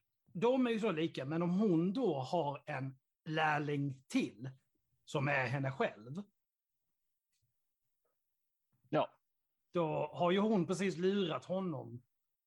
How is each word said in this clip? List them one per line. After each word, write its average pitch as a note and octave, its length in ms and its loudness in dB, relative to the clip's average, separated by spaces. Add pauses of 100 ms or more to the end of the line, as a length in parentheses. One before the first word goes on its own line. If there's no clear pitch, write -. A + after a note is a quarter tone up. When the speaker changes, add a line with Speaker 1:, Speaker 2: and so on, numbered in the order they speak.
(340)
Speaker 1:
de B3 340 2
är A#3 40 0
ju A3+ 80 -2
så G#3 120 0
lika. D#3 340 -2
Men D#3+ 160 -2
om F3 180 2
hon F#3 340 4
då F#3 260 0
har C#3+ 460 -2
en C3+ 340 -8 (260)
lärling D3 840 0
till C3+ 420 -2 (560)
som C#3+ 220 -2
är C3+ 200 2
henne C3+ 240 0
själv, D3 520 -4 (2750)
Speaker 2:
Ja. - 280 0 (560)
Speaker 1:
då D3+ 400 0
har E3+ 180 2
ju G3 80 4
hon G#3+ 280 4
precis F3+ 300 -2
lurat F3+ 480 0
honom C#3 580 -6 (440)